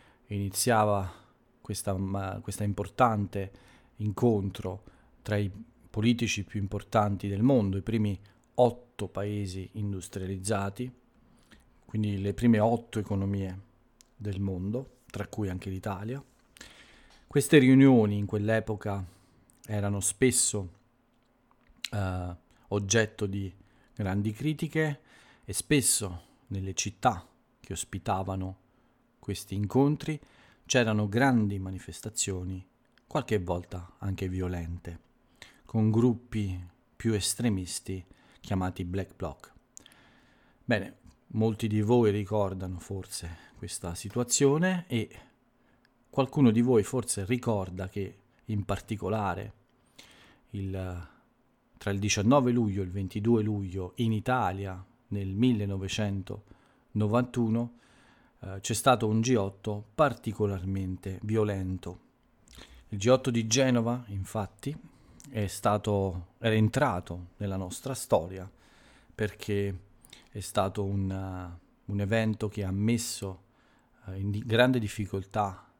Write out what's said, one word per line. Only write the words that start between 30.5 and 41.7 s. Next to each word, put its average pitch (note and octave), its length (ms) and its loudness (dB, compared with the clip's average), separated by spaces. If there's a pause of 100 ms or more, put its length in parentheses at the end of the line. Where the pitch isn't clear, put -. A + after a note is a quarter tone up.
c'erano A2 420 4
grandi A2 520 2
manifestazioni, F#2 1080 -8 (400)
qualche A#2 320 -2
volta F2+ 600 -6
anche F#2+ 300 -4
violente, F2 720 -6 (640)
con A2 240 2
gruppi G#2+ 680 2 (380)
più A2+ 160 0
estremisti F#2+ 920 -2 (380)
chiamati F#2 460 -2
Black F#2 300 -6
Bloc. - 360 -10 (1120)
Bene, G2+ 320 -2 (320)
molti A2 380 0
di G#2+ 160 2